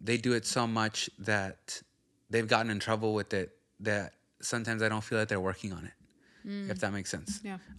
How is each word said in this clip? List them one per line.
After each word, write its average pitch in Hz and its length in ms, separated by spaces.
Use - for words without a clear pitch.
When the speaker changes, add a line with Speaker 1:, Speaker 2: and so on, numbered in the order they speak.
Speaker 1:
they 117 140
do 123 160
it 113 140
so 123 200
much 110 440
that 101 640
they've 110 180
gotten 113 240
in 104 80
trouble 110 340
with 104 200
it 95 180
that 104 320
sometimes 113 400
I 110 60
don't 110 160
feel 117 140
that 110 100
they're 101 140
working 95 320
on 82 120
it, - 80
Speaker 2:
Mm. 202 240
Speaker 1:
if 185 100
that - 140
makes - 160
sense. 98 340
Speaker 2:
Yeah. 98 140